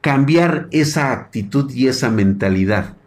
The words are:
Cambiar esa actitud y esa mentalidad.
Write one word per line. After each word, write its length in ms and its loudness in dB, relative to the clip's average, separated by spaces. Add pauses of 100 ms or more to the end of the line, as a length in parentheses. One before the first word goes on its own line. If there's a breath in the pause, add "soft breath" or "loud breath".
Cambiar 680 2
esa 400 0
actitud 600 -4
y 160 0
esa 220 0
mentalidad. 960 0